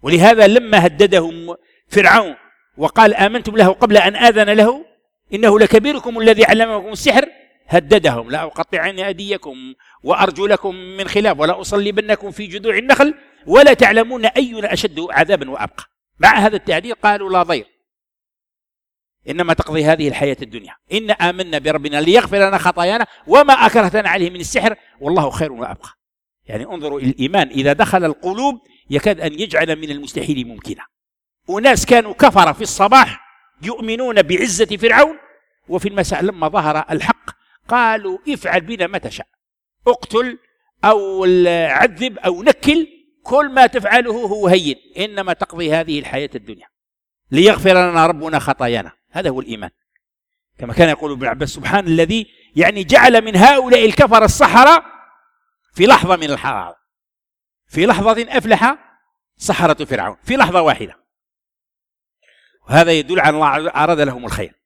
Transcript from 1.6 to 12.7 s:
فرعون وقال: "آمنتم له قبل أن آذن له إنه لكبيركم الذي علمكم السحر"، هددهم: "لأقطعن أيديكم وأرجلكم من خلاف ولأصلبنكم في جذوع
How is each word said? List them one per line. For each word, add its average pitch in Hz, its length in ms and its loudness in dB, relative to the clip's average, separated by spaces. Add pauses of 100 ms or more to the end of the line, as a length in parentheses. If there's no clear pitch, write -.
فرعون 190 480 2 (400)
وقال: 208 380 2
"آمنتم 214 420 -2
له 196 160 6
قبل 208 240 2
أن 202 200 4
آذن 220 340 4
له 226 360 2 (460)
إنه 208 260 2
لكبيركم 226 600 2
الذي 220 260 4
علمكم 220 440 0
السحر"، 233 400 0 (380)
هددهم: 143 640 0
"لأقطعن 165 680 -6
أيديكم 185 760 -10 (280)
وأرجلكم 190 720 -2
من 185 340 -12
خلاف 202 320 -2
ولأصلبنكم 202 920 -4
في 208 160 -14
جذوع 196 320 -6